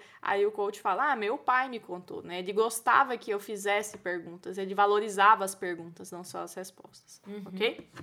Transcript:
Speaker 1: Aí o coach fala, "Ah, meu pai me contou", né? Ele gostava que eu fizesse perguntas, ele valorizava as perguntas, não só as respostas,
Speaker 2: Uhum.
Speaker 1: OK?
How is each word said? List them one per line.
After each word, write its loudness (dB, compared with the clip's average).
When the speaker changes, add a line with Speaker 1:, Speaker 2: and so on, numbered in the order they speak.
Speaker 1:
Aí 2
o 0
coach -4
fala, 2
"Ah, 2
meu -2
pai 2
me -8
contou", -12
né? -8
Ele -6
gostava 4
que -8
eu -2
fizesse -2
perguntas, -8
ele -6
valorizava 6
as -6
perguntas, -10
não -12
só -12
as -12
respostas, -16
Speaker 2:
Uhum. -12
Speaker 1:
OK? -4